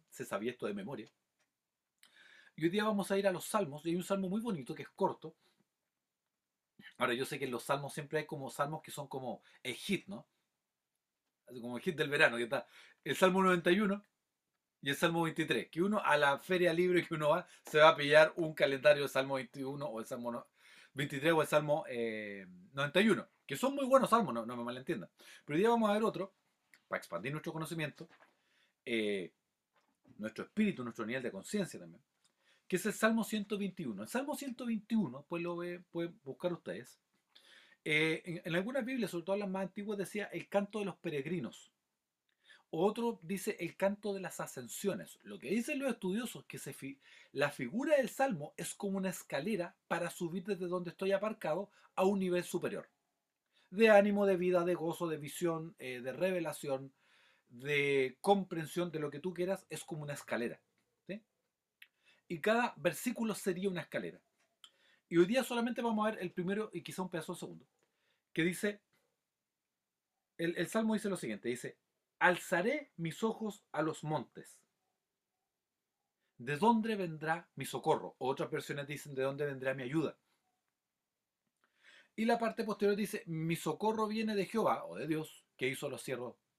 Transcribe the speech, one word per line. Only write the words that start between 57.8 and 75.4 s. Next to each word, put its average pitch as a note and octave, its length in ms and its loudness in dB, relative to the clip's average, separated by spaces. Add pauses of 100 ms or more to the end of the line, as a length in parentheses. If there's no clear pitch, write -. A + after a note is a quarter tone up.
comprensión, F3 720 0
de D3+ 80 -4
lo D3 100 -2
que C#3+ 100 -10
tú F3+ 120 -6
quieras, F3+ 380 -4
es D#3 140 -12
como D3+ 180 -8
una D3 100 -8
escalera, A#2+ 480 -6 (460)
¿sí? G3+ 160 -10 (1080)
Y E3 120 -6
cada A3+ 360 2
versículo A3 580 -2
sería F#3+ 360 -2
una F3 100 -4
escalera. F#2 400 -8 (880)
Y F3 80 0
hoy F3 100 8
día B3 160 2
solamente A#3+ 400 -2
vamos G#3+ 240 2
a G#3+ 60 0
ver G#3 100 -8
el F3 80 -4
primero G3 420 -2
y E3 100 -8
quizá F3 200 -8
un F#3 80 -6
pedazo E3 220 -6
del E3 80 -8
segundo, E3 260 -14 (680)
que D#3+ 120 2
dice, G#3 360 0 (1600)
el, E3+ 180 -2
el F3 120 -2
Salmo A3 260 0
dice G#3 140 -2
lo F#3 80 -2
siguiente, A2+ 320 -6
dice, B2 280 -6 (440)
"Alzaré F#3 760 2
mis E3 280 -4
ojos A3 480 -4
a D3+ 100 -2
los D#3 220 -4
montes. D3 560 -8 (1800)